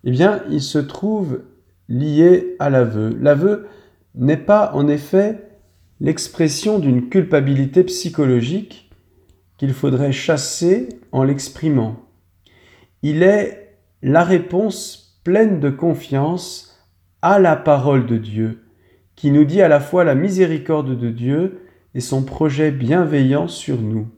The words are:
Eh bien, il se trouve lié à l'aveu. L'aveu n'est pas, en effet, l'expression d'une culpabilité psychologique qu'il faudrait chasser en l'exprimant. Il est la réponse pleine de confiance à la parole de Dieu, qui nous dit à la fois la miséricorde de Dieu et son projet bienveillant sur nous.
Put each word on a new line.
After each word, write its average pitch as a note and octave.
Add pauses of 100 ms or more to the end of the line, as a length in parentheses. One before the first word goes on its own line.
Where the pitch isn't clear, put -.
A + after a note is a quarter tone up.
Eh B2
bien, F3+
il D3
se C#3
trouve F#3 (460)
lié D3+
à D3
l'aveu. A2+
L'aveu D3 (480)
n'est C#3
pas, G#3
en C#3+
effet, F#3+ (540)
l'expression D#3+
d'une B2+
culpabilité C#3
psychologique D3+ (680)
qu'il C3+
faudrait C3+
chasser F3 (240)
en C3
l'exprimant. C3+ (1040)
Il D3+
est - (240)
la D3+
réponse F#3 (180)
pleine G3
de C#3
confiance D3+ (400)
à G3
la E3+
parole C#3
de A#2
Dieu, A2 (520)
qui C#3+
nous D3
dit E3
à F3
la D3
fois F3
la D3+
miséricorde D#3
de A#2+
Dieu C#3 (340)
et B2+
son C3+
projet D3+
bienveillant C#3+
sur B2+
nous. A2